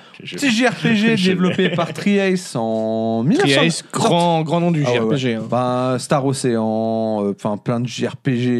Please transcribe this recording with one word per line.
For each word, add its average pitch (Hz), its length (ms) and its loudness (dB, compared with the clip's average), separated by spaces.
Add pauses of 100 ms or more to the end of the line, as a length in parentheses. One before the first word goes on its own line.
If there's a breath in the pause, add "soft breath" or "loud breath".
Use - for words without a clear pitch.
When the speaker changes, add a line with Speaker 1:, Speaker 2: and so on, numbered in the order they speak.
(220 loud breath)
Speaker 1:
Je, - 140 -12
Speaker 2:
Petit 277 140 0
J 233 180 2
R 226 60 -2
P 233 200 0
G 220 220 2
Speaker 1:
<laughs> - 0 -
je 185 140 2
Speaker 2:
développé 180 400 2
Speaker 1:
l'ai. 175 40 -4
Speaker 2:
par 165 200 -2
Triace 190 600 0
en 113 680 -2
mille 196 160 2
neuf 392 100 2
cents. 139 120 4
Speaker 3:
Triace, 165 300 0
grand, 170 520 2
grand 160 180 0
nom 175 120 2
du 151 140 0
Speaker 2:
Ah 123 40 2
ouais, 123 40 2
Speaker 3:
J 120 60 2
R 110 80 0
P 143 80 2
G, 131 140 -2
Speaker 2:
ouais. 113 120 -4
Speaker 3:
hein. 113 80 -8
Speaker 2:
Ben, 127 480 0
Star 139 280 0
Ocean, 113 960 0
euh, 101 100 0
enfin, 104 220 -4
plein 120 240 -4
de 123 80 -4
J 120 200 -4
R - 100 -12
P 127 180 -2
G, 123 240 0